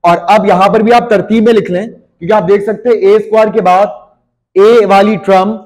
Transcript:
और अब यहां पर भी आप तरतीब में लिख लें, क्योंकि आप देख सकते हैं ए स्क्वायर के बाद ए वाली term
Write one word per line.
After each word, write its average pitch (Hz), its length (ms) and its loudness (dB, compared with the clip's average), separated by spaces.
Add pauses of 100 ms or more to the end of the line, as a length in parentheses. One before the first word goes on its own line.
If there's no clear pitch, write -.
और 175 140 2 (120)
अब 202 160 2
यहां 196 240 2
पर 226 140 0
भी 226 80 0
आप 240 180 2
तरतीब 214 360 0
में 233 80 2
लिख 208 160 -2
लें, 185 200 -6
क्योंकि - 440 -8
आप 208 100 0
देख 196 220 0
सकते 214 240 -6
हैं 226 60 2
ए 202 240 2
स्क्वायर 214 300 0
के 220 120 -4
बाद 190 400 0 (540)
ए 214 300 4
वाली 196 340 2
term 196 460 -2